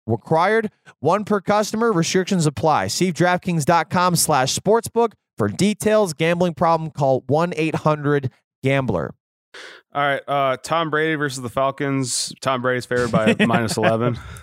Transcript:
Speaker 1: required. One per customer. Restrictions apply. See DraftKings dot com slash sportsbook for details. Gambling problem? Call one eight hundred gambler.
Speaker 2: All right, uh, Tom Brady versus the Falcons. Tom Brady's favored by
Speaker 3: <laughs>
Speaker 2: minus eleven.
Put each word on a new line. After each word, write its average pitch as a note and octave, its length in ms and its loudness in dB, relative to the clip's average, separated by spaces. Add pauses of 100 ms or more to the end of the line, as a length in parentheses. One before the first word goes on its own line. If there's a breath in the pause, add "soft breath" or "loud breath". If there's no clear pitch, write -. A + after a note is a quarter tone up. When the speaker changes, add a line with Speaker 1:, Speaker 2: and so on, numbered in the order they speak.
Speaker 1:
required. F#3 640 0 (300 loud breath)
One F#3 220 2
per G3+ 160 0
customer. G#3+ 520 0
Restrictions F3 560 0
apply. C#3 400 0
See F3 260 -2
DraftKings F3 520 0
dot E3+ 260 2
com F3+ 240 2
slash C#3 420 2
sportsbook A3+ 560 0 (240)
for - 120 0
details. G#3 640 0
Gambling E3+ 420 0
problem? D#3+ 340 0
Call C3 380 0
one D#3 280 0
eight D#3 200 -2
hundred C#3+ 560 0 (320 soft breath)
gambler. C3 500 -2 (800 loud breath)
Speaker 2:
All C#3+ 80 -2
right, C#3+ 260 0
uh, C3+ 360 0
Tom D#3+ 260 -2
Brady D#3 240 0
versus C#3 300 -6
the B2 60 -6
Falcons. C3+ 920 -4
Tom C3 220 -2
Brady's B2 240 -2
favored B2 240 0
by A2+ 280 2
Speaker 3:
<laughs> G#3 60 2
Speaker 2:
minus A#2 320 0
eleven. A2+ 400 0 (240 loud breath)